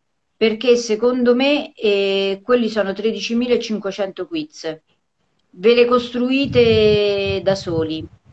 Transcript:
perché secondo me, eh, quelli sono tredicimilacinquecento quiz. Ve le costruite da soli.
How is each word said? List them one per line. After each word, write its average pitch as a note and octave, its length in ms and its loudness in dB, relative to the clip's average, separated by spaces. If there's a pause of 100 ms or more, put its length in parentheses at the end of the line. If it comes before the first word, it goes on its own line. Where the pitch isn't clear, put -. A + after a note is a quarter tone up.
(380)
perché A3 400 2
secondo A#3+ 580 0
me, C#4 380 0
eh, G3 720 0
quelli B3 260 0
sono G3 240 -2
tredicimilacinquecento G#3+ 1300 -4
quiz. A3 520 -10 (720)
Ve F#3+ 220 4
le A#3+ 100 6
costruite A3 1600 2
da F#3+ 120 0
soli. D#3+ 520 -4 (260)